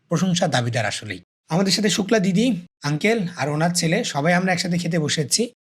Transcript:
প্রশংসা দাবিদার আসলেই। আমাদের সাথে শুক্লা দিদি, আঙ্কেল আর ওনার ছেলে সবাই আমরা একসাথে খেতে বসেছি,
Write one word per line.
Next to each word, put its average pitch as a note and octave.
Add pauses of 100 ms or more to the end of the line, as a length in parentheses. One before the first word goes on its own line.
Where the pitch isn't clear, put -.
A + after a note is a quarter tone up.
(100)
প্রশংসা F3
দাবিদার A#2+
আসলেই। G2+ (280)
আমাদের F#3+
সাথে G#3+
শুক্লা A3
দিদি, G3 (280)
আঙ্কেল F3 (100)
আর C#3
ওনার D3+
ছেলে E3+
সবাই D3
আমরা F#3
একসাথে F3
খেতে E3+
বসেছি, D3+ (120)